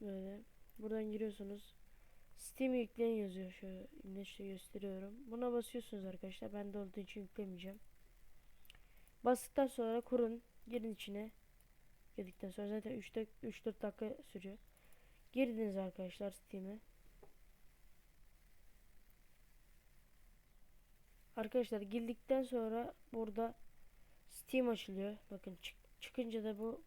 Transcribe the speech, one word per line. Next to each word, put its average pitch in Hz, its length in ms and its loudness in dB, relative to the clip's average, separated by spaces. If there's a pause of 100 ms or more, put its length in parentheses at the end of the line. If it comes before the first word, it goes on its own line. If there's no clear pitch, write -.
Böyle 196 400 -4 (380)
buradan 214 320 0
giriyorsunuz. 208 640 -4 (640)
Steam 262 380 2
yükleyin 226 480 4
yazıyor. 185 280 -2
Şöyle 190 360 -8 (160)
imleçle 196 440 -6
gösteriyorum. 196 680 -4 (180)
Buna 240 220 4
basıyorsunuz 226 520 0
arkadaşlar. 190 480 -4
Bende 202 240 -2
olduğu 196 220 -4
için 202 220 -6
yüklemeyeceğim. 190 580 -6 (1500)
Bastıktan 254 420 8
sonra 233 340 2
kurun. 233 400 4 (260)
Girin 226 260 0
içine. 208 380 -4 (840)
Girdikten 185 360 -4
sonra 202 160 -2
zaten 214 240 0
üç 226 240 -4
dört, 220 140 0 (140)
üç 226 220 -4
dört 220 160 0
dakika 214 420 0
sürüyor. 196 340 -8 (720)
Girdiniz 226 460 6
arkadaşlar 190 540 -2
Steam'e. 196 480 -6 (4000)
Arkadaşlar 220 460 4
girdikten 233 600 2
sonra 233 500 2 (200)
burada 226 420 2 (720)
Steam 254 400 4
açılıyor. 202 480 0 (140)
Bakın 190 300 -8
çık-, - 400 -12
çıkınca 226 420 0
da 214 160 0
bu 226 280 0